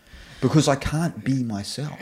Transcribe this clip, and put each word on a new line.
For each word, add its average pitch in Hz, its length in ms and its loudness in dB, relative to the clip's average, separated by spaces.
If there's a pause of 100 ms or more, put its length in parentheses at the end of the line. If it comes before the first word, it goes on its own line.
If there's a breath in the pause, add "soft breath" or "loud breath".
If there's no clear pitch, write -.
(400 loud breath)
because 139 280 6
I 139 80 6
can't 156 480 -4
be 131 200 0
myself." 113 560 -6